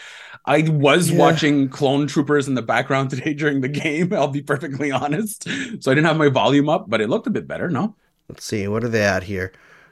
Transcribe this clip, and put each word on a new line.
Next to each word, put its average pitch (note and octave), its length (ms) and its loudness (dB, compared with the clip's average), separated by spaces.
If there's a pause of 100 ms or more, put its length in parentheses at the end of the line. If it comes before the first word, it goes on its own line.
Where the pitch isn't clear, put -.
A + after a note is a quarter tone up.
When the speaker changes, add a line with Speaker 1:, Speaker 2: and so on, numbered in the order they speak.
(460)
Speaker 1:
I D3 180 4
was D#3 460 4
Speaker 2:
Yeah. E3+ 80 2
Speaker 1:
watching D3+ 520 4
Clone C#3+ 380 0
Troopers C#3+ 400 0
in C3+ 80 -2
the A#2 60 -2
background C3 480 0
<laughs> - 20 -8
today C#3 220 -4
during C#3+ 280 0
the C3 80 -2
game, D#3+ 440 -2
I'll D3+ 140 0
be C#3 140 -4
perfectly C#3 500 -4
honest. D3 520 -4 (380)
So C3+ 100 0
I C3+ 40 4
didn't D#3 120 4
have D#3 100 2
my D3+ 120 6
volume C3+ 380 4
up, D#3 220 0
but A2 100 0
it G#2+ 100 0
looked G#3+ 180 -2
a A3+ 40 -4
bit F2+ 160 -4
better, E2+ 220 -6
no? F3 260 -4 (340)
Speaker 2:
Let's - 160 -18
see. G2+ 220 -4
What A2 160 -2
are A#2+ 60 -2
they A2 140 0
at F#2+ 200 0
here? F#2+ 280 -6 (400)